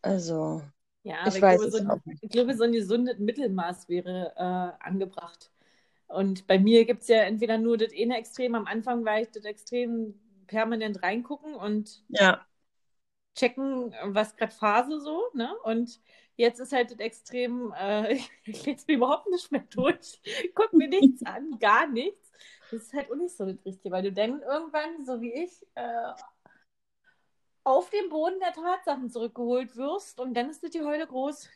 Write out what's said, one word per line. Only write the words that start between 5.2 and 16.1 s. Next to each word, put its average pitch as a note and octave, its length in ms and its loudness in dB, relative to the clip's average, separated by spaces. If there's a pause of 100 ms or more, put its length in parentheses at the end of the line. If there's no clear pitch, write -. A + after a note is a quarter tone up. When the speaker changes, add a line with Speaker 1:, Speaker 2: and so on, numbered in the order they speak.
Speaker 2:
Und F#3+ 380 -2
bei F#3+ 120 6
mir A3+ 260 8
gibt's A#3 240 0
ja A3+ 140 8
entweder A3 360 0
nur A3+ 200 2
das A3 200 0
eine A#3 200 0
Extrem, A#3 360 -4
am G#3+ 120 -2
Anfang A3+ 380 -4
war G#3+ 160 2
ich A#3 100 -6
das G#3+ 140 -16
Extrem A3+ 680 -6 (320)
permanent A3 560 -2
reingucken A#3+ 520 -4
und G#3 540 -6
Speaker 1:
Ja. F#3+ 380 4 (880)
Speaker 2:
checken, B3+ 600 -2 (140)
was G#3+ 280 -2
grad A3 160 -4
Phase B3+ 480 0
so, D#4 220 -6 (120)
ne? C4 200 -4 (100)
Und A#3 360 -4 (360)